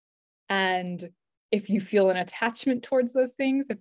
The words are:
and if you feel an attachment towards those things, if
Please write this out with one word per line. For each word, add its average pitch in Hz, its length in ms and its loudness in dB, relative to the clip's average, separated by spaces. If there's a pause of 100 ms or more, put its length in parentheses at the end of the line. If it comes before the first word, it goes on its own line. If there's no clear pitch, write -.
(480)
and 180 600 -2 (420)
if 202 200 -2
you 196 100 2
feel 190 300 4
an 185 60 0
attachment 233 680 -2
towards 254 300 0
those 254 200 2
things, 269 380 0
if 214 100 -8